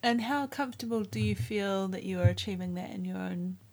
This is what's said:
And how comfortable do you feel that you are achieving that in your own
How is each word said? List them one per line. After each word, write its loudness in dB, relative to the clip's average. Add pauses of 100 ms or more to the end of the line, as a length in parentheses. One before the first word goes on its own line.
And 4
how 0
comfortable -2
do -4
you 2
feel 0
that -4
you -2
are 8
achieving 0
that -6
in -6
your -4
own -4 (160)